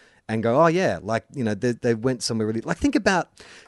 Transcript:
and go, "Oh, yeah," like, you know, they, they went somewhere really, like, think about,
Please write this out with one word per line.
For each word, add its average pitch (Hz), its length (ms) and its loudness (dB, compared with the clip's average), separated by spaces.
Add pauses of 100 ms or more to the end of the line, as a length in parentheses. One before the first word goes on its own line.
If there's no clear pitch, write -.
(300)
and 110 140 2
go, 120 200 4
"Oh, 170 40 6
yeah," 165 340 0
like, 110 320 -4
you 135 100 -6
know, 107 120 0
they, 120 160 -2
they 117 240 0
went 123 260 -4
somewhere 110 260 -4
really, 113 140 -4
like, 170 160 -4
think 285 180 -2
about, 190 340 0 (380)